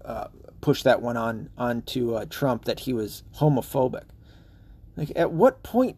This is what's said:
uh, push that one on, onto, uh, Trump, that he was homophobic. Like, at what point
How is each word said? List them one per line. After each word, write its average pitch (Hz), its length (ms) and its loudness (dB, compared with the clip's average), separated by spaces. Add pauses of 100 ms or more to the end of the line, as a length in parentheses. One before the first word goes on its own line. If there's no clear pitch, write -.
uh, - 240 -8 (320)
push - 240 2
that 123 180 6
one 120 160 -2
on, 113 400 -4
onto, 120 580 -2
uh, 104 140 -4
Trump, 127 360 -2
that - 160 -4
he 131 120 -4
was 110 300 -6 (140)
homophobic. 139 680 0 (920)
Like, 151 200 -6
at - 160 2
what 185 320 4
point - 340 0